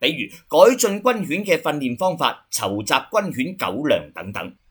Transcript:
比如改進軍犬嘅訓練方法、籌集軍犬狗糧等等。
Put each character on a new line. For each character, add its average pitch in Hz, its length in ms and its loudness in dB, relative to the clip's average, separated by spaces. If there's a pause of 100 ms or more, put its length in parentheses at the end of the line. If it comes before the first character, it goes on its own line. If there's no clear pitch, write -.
比 131 80 2
如 143 200 -4 (200)
改 196 260 8
進 208 260 0
軍 220 260 0
犬 165 160 -4
嘅 175 200 0
訓 151 160 -2
練 123 180 -4
方 185 220 0
法、 131 340 -2
籌 104 300 -4
集 104 100 0
軍 196 400 0
犬 147 240 -6
狗 110 280 -4
糧 85 280 0
等 90 200 -12
等。 90 200 -10 (180)